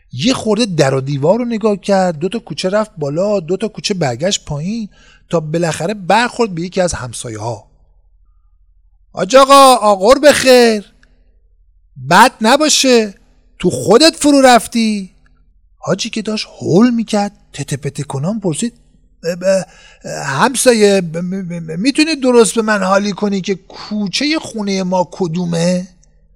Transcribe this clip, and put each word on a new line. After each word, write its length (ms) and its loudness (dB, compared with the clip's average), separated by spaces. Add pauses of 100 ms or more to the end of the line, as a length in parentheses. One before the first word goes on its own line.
(140)
یه 200 -2
خورده 320 -2
در 280 0
و 80 -2
دیوار 380 0
رو 60 -4
نگاه 320 -2
کرد، 420 -2
دو 100 -4
تا 100 -8
کوچه 300 -6
رفت 280 -2
بالا، 420 -2
دو 180 -4
تا 100 -6
کوچه 260 -6
برگشت 520 -4
پایین، 440 -8 (400)
تا 100 0
بالاخره 540 -4
برخورد 640 -2
به 60 -8
یکی 200 -6
از 120 -2
همسایه‌ها. 760 -12 (1400)
«حاج 240 -4
آقا، 400 6
آقور 440 4
بخیر، 680 4 (1200)
بد 220 6 (100)
نباشه، 720 2 (460)
تو 100 0
خودت 460 4
فرو 260 4
رفتی؟» 680 2 (680)
حاجی 300 -4
که 120 -6
داشت 260 -6 (140)
هول 280 4
می‌کرد، 420 -2 (220)
تته 240 -8
پته 260 -8
کنان 360 -6
پرسید: 340 -4 (500)
«اه، 240 -4
اه، 180 0 (600)
همسایه، 760 2
ب-، 160 -8
م-، 40 -6
م-، 380 -8
م-، 200 -8
می‌تونی 360 0
درست 400 2
به 60 0
من 220 -2
حالی 280 0
کنی 300 -4
که 140 -4
کوچهٔ 840 -6
خونهٔ 440 -6
ما 280 -2
کدومه؟» 760 -4 (480)